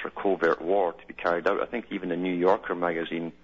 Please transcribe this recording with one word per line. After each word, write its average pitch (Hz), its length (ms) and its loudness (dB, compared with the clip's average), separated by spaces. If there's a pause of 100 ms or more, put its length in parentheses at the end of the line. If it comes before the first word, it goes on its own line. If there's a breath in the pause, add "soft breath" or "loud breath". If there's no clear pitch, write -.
for - 80 -6
covert 82 500 2
war 90 320 2
to - 140 -14
be - 80 -14
carried 87 320 0
out. 98 160 2
I - 40 -2
think 120 240 -6
even 92 200 -6
the 82 60 -2
New 90 180 0
Yorker 92 400 2
magazine 85 580 -4 (120)